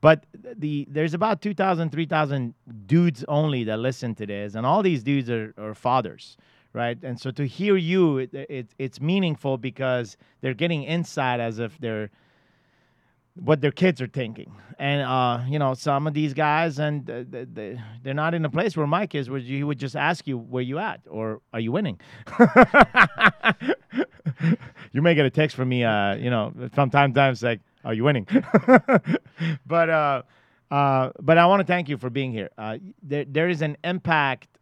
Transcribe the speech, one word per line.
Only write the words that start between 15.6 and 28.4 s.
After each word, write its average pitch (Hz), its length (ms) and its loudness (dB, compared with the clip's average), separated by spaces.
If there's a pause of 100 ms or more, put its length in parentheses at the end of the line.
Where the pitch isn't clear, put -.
some 143 320 0
of 151 80 -4
these 151 200 -2
guys, 151 440 0
and, 147 300 -4
uh, 123 200 -10
they, 127 160 -12
they, 113 360 -12 (220)
they're 135 120 -6
not 160 200 -2
in 160 100 -2
a 147 60 -2
place 170 260 -2
where 156 100 0
Mike 170 280 -2
is, 135 160 -4
where 135 80 -6
he 131 240 -6
would 147 160 -2
just 123 160 -8
ask 156 320 -2
you, 131 120 -4
"Where 117 240 -6
you 131 160 -4
at?" 208 300 -6
or, 110 340 -6 (100)
"Are 113 80 -6
you 113 120 -4
winning?" 160 280 -4 (380)
<laughs> - 20 6 (2500)
You 135 100 0
may 170 120 6
get 147 120 4
a 127 40 2
text 156 240 0
from 131 140 -2
me, 123 160 0
uh, 101 300 2
you 120 160 -4
know, 113 220 -2 (200)
from 139 180 2
time 139 220 4
to 131 80 2
time, 135 120 4
it's 110 100 -6
like, 117 180 0 (240)
"Are 113 100 -4
you 110 100 -2
winning?" 131 220 2
<laughs> - 1400 2